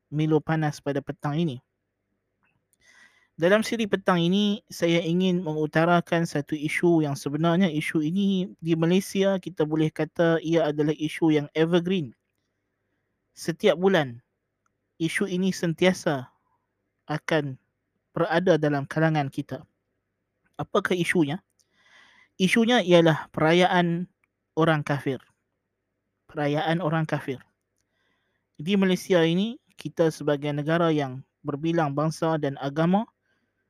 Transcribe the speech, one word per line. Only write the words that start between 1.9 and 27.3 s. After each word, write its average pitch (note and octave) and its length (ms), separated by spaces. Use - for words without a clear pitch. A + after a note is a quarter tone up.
Dalam G3 320
siri A3+ 240
petang F#3+ 320
ini, G3+ 480
saya E3+ 320
ingin F3+ 400
mengutarakan E3 800
satu D#3 320
isu D#3 480
yang C#3 160
sebenarnya E3 480
isu D#3 320
ini F#3+ 640
di E3 160
Malaysia F#3+ 640
kita E3 240
boleh D#3 240
kata E3 480
ia D#3 320
adalah D3+ 240
isu D#3 400
yang D3 160
evergreen. E3+ 640
Setiap - 400
bulan, D#3+ 480
isu E3 240
ini F#3+ 240
sentiasa E3+ 800
akan D3 480
berada E3+ 400
dalam D3 320
kalangan D#3 400
kita. - 400
Apakah G3 400
isunya? E3 480
Isunya A3 480
ialah E3+ 480
perayaan F3 720
orang D#3 320
kafir. C#3 320
Perayaan D#3 480
orang E3 240
kafir. C#3+ 400